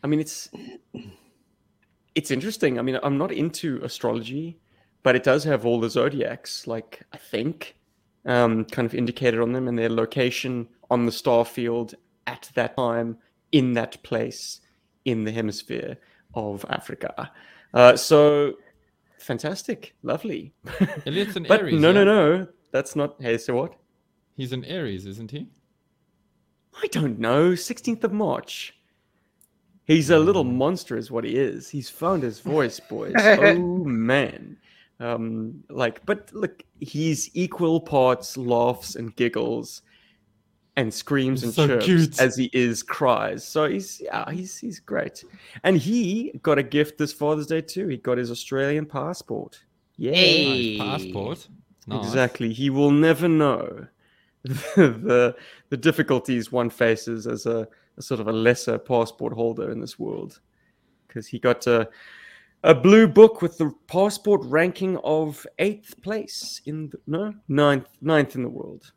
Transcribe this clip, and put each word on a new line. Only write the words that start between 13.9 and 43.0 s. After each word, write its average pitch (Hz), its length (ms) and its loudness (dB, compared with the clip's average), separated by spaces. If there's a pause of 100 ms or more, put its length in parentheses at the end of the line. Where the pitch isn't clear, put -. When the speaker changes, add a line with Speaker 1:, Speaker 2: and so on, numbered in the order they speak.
Speaker 1:
place, - 580 -8 (440)
in 113 180 -2
the 107 80 -4
hemisphere 113 640 -8 (360)
of 104 360 -8
Africa. - 600 -10 (420)
Uh, 123 220 10
so, 147 580 4 (680)
fantastic, - 840 -8
lovely. 156 500 -8 (260)
<laughs> - 260 -2
Speaker 2:
Elliot's 190 300 -4
an 170 120 -8
Speaker 1:
But 208 140 4
Speaker 2:
Aries, 160 200 0
Speaker 1:
no, 160 100 6
no, 202 120 6
Speaker 2:
yeah? - 20 6
Speaker 1:
no, 185 420 4 (240)
that's 131 240 -4
not, 147 260 -4
hey, 117 160 0
so 120 180 -4
what? 143 200 -4 (600)
Speaker 2:
He's 127 180 -8
an 127 120 -8
Aries, 117 400 -8
isn't 104 260 -14
he? 143 160 -14 (1300)
Speaker 1:
I 427 60 -4
don't 127 320 -4
know, 143 360 2
sixteenth 226 480 -6
of 220 100 0
March. - 600 -6 (1120)
He's 156 240 4
a 160 100 6
little 175 240 2
Speaker 2:
Mm. 123 140 -2
Speaker 1:
monster 143 400 -2
is 117 120 -8
what 117 140 -6
he 113 140 -4
is. 131 320 -4
He's 139 200 -10
found 175 320 -2
his 117 200 -6
voice, 139 380 -2
Speaker 3:
<laughs> - 100 -20
Speaker 1:
boys. 107 280 -6
Oh, 180 680 4
man. 117 720 -2 (420)
Um, 113 680 -8
like, 123 360 -4
but 208 280 -6
look, - 280 -8 (200)
he's 151 520 -4
equal 170 460 0
parts 127 560 0
laughs 120 600 -2
and 113 200 -12
giggles 117 680 -4 (920)
and 113 180 -2
screams 131 480 -2
Speaker 2:
He's 117 40 -6
Speaker 1:
and 117 80 -4
Speaker 2:
so 151 140 4
Speaker 1:
chirps 123 180 2
Speaker 2:
cute. 170 360 4
Speaker 1:
as 127 140 4
he 127 160 -2
is 123 320 0
cries. 110 640 -2